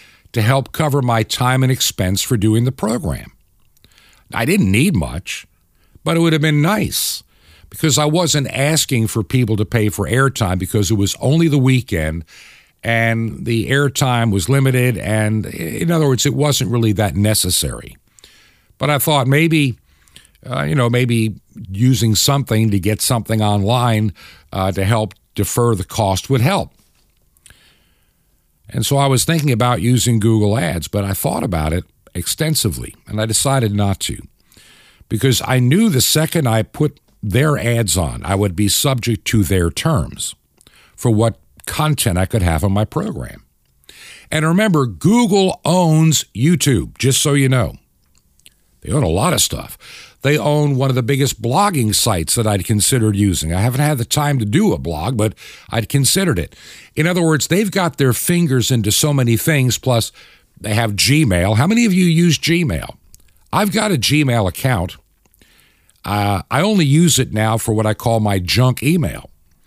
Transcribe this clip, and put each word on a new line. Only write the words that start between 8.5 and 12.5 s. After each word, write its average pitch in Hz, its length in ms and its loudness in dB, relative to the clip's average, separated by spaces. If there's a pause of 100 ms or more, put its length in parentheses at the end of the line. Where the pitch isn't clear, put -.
for 113 140 -2
people 110 340 0
to 104 80 -2
pay 107 260 0
for 98 180 -6
airtime 123 500 0
because 92 320 -2
it 110 40 2
was 101 260 0
only 165 260 2
the 147 120 2
weekend 87 680 0 (580)